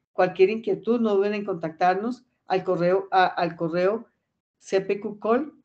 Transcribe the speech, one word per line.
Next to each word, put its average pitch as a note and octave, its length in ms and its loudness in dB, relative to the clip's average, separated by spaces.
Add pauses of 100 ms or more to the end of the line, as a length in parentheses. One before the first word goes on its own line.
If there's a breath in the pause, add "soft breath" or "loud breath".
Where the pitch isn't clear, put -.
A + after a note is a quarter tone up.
(140)
Cualquier F#3 360 4
inquietud, A3+ 500 -2
no A3 160 0
duden G3+ 180 2
en G#3 120 -6
contactarnos F#3 800 -2 (220)
al F#3 160 -2
correo, F3+ 480 0
a, F#3 160 4
al F3 280 -4
correo F3+ 520 -2 (500)
C - 240 -2
P G3+ 180 -4
Q G#3+ 200 -10
col, B3+ 440 -2